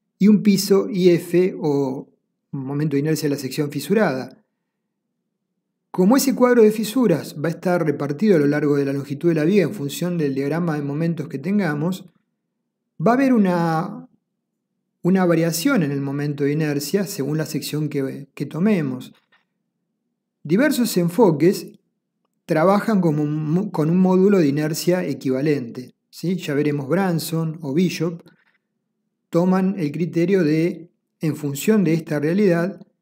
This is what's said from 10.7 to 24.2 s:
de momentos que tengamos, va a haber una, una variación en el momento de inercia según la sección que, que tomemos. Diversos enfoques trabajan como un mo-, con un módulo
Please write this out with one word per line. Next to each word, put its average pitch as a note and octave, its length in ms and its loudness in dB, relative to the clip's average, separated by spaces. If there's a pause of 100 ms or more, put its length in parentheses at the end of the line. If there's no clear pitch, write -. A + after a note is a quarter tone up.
de D3 80 -4
momentos D3 460 -4
que C#3 100 -10
tengamos, E3+ 680 -2 (1000)
va A3 80 4
a - 20 2
haber C4 200 2
una, F3 720 0 (960)
una F#3 240 2
variación E3+ 560 2
en C#3+ 100 -2
el C#3 80 -4
momento C#3+ 440 -4
de C#3+ 80 0
inercia D3+ 520 -2
según D3 320 -6
la D#3 100 -4
sección D3 440 -6
que, C3+ 440 -6
que C#3+ 120 -8
tomemos. D#3 680 -2 (1300)
Diversos A#3+ 540 0
enfoques F3 840 2 (680)
trabajan F#3+ 560 2
como D3+ 200 0
un D3+ 280 -2
mo-, F3+ 200 0
con D#3 200 -2
un F3+ 80 2
módulo F#3 400 4